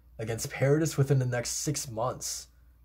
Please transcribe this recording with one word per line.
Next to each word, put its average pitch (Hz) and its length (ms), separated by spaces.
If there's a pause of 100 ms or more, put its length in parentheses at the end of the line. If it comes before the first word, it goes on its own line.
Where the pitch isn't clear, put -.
(180)
against 113 320
Paradis 151 480
within 139 220
the 123 60
next 123 260
six - 360
months. 120 600 (380)